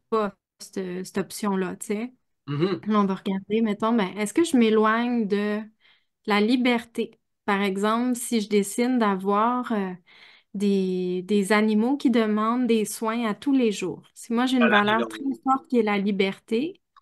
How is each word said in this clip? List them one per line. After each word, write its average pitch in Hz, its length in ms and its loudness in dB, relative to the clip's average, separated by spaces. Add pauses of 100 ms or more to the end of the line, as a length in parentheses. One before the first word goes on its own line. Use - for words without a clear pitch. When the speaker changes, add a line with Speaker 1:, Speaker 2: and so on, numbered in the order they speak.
(100)
Speaker 1:
pas, 208 240 -2 (260)
cette, 185 460 -8
cette - 120 -8
option-là, 190 600 -2
tu - 100 -14
sais ? 220 260 -6 (340)
Speaker 2:
Mhm. 160 400 -2
Speaker 1:
Là, 214 140 2
on 196 40 4
va 190 100 -2
regarder, 196 460 -4
mettons, 220 320 0
ben, 208 140 2 (100)
est-ce 208 160 -4
que 330 100 2
je 330 140 2
m'éloigne 226 720 2
de 208 340 -2 (640)
la 208 160 2
liberté ? 240 800 0 (260)
Par 202 160 0
exemple, 214 540 0
si 233 260 -2
je 202 80 -8
décide 240 500 0
d'avoir, 208 720 0
euh, 190 200 -4 (640)
des, 185 680 0
des 202 300 0
animaux 220 440 2
qui 285 140 0
demandent 226 560 0
des 220 180 2
soins 226 420 -4
à 202 80 -2
tous 277 180 -2
les 247 180 2
jours. 185 320 -8 (120)
Si - 180 -8
moi, 240 140 2
j'ai 254 100 2
une 240 60 4
Speaker 2:
À 220 60 4
la 208 100 4
Speaker 1:
valeur 208 160 2
Speaker 2:
maison. 226 140 -2
Speaker 1:
très - 120 -14 (220)
forte 269 260 0
qui 240 100 2
est 220 40 4
la 208 140 0
liberté, 208 840 -2 (200)